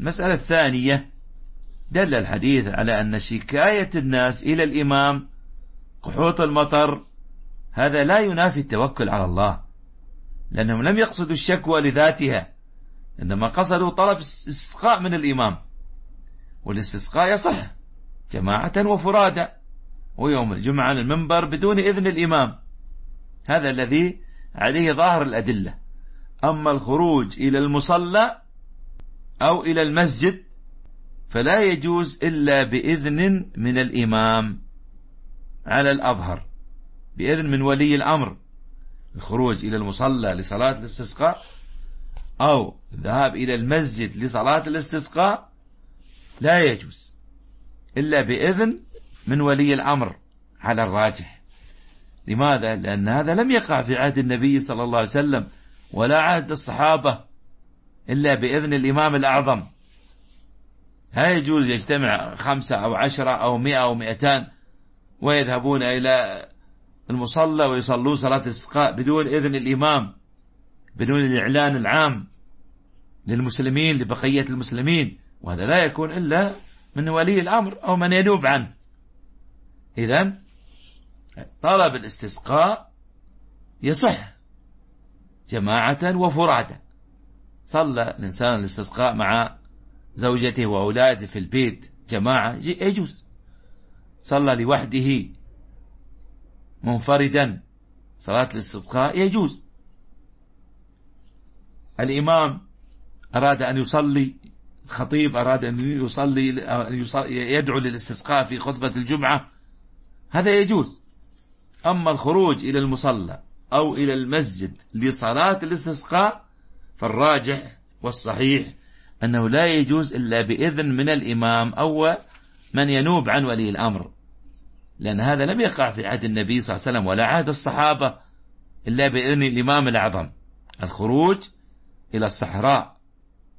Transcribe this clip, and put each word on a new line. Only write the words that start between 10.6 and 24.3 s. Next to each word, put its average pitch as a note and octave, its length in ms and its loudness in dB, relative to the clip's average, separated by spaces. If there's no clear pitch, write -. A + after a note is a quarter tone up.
لم G3 160 2
يقصدوا F3 340 0
الشكوى D#3+ 480 0
لذاتها، C#3 680 2
إنما G2+ 240 -2
قصدوا F3+ 440 2
طلب F#3+ 280 2
استسقاء F3+ 800 -2
من F3+ 140 -2
الإمام، C3 420 0
والاستسقاء G#2+ 680 -2
يصح - 360 -2
جماعة G2+ 440 0
وفرادى، G3 680 2
ويوم B2+ 360 0
الجمعة B2+ 360 0
على C3+ 120 0
المنبر D#3+ 440 2
بدون F3+ 340 2
إذن F#3+ 280 2
الإمام، D#3+ 480 2
هذا C#3+ 220 2
الذي C3+ 460 0